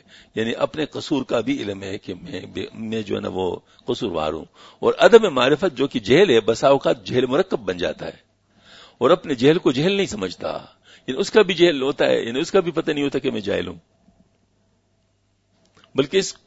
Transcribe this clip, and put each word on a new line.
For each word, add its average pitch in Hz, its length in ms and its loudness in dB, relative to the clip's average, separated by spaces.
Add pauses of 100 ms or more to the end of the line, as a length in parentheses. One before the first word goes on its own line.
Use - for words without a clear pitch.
(340)
یعنی 226 200 -4
اپنے 143 320 -4
قصور 131 380 -6
کا - 160 -2
بھی 127 220 -4
علم 101 200 -8
ہے 98 160 -10
کہ 101 160 -12
میں 85 320 -14
بے، 98 280 -10
میں 110 280 -8
جو 104 140 -6
ہے 101 40 -4
نا 101 120 -6
وہ 92 240 -4 (300)
قصوروار 82 460 -4
ہوں، 80 120 -8 (340)
اور 113 200 2
عدم 190 360 6
معرفت 139 420 0
جو 131 100 0
کہ 135 140 -4
جہل 143 300 4
ہے 117 100 6
بسا 113 280 2
اوقات 139 380 2
جہل 123 200 0
مرکب 139 320 0
بن 92 180 -4
جاتا 82 300 -6
ہے 80 100 -12 (840)
اور 123 120 4
اپنے 160 240 2
جہل 139 240 4
کو 175 140 2
جہل 147 200 0
نہیں 196 140 0
سمجھتا، 95 520 -6 (480)
یعنی 131 140 -4
اس 196 100 -4
کا 220 120 6
بھی 190 120 2
جہل 160 280 4
ہوتا 143 240 0
ہے، 127 160 2
یعنی 117 180 -4
اس 170 100 -4
کا 196 100 4
بھی 170 120 -2
پتہ 160 180 -4
نہیں 147 140 -2
ہوتا 139 140 -2
کہ 135 120 -2
میں 117 100 -4
جاہل 95 260 -2
ہوں، 85 120 -12 (2250)
بلکہ 143 220 0
اس، 190 180 -2 (120)